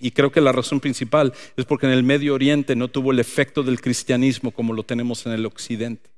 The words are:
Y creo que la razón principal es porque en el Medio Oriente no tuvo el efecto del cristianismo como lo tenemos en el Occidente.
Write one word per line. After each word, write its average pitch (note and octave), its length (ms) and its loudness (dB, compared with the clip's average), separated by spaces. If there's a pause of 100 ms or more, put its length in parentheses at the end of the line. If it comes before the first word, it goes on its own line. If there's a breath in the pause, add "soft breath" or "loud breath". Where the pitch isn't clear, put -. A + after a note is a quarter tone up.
Y B2 120 -4
creo C#3 200 2
que E3 80 4
la C#3 100 6
razón B2+ 300 -2
principal C3+ 540 0 (240 loud breath)
es C3 80 -4
porque C#3+ 180 0
en C3 80 4
el B2+ 100 4
Medio C#3+ 300 2
Oriente C#3 440 0
no B2 120 -2
tuvo C3 240 -2
el B2+ 60 2
efecto C#3 440 -2
del B2+ 200 -2
cristianismo B2+ 720 -2
como A2+ 200 -4
lo A2 120 -6
tenemos A#2+ 420 -6
en A#2 60 -4
el A2 120 -4
Occidente. A2+ 720 -8